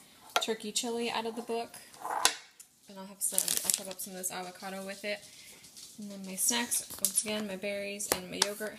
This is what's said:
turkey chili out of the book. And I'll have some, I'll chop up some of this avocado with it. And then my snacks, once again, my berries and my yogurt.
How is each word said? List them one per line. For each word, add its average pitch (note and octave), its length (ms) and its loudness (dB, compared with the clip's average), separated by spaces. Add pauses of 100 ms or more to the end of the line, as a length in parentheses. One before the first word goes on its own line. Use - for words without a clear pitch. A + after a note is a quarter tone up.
(400)
turkey G#3+ 320 0
chili A#3 380 2
out A3 160 0
of A3+ 100 -2
the A#3 60 -2
book. A#3 340 -4 (1120)
And G3 100 -12
I'll F#3+ 80 -8
have G3 140 -16
some, - 180 2 (260)
I'll - 60 6
chop F#3+ 180 2
up F#3 120 -8
some F#3+ 140 -8
of F#3 40 -6
this F#3 140 -2
avocado F#3 520 -6
with F#3+ 200 -6
it. G#3 160 0 (800)
And G3+ 120 -6
then G3 160 -8
my F#3 80 -6
snacks, - 640 4
once - 260 2
again, G#3+ 240 0
my F#3+ 100 -2
berries G3+ 600 -2
and F3+ 140 -4
my F3+ 140 -2
yogurt. G#3 340 2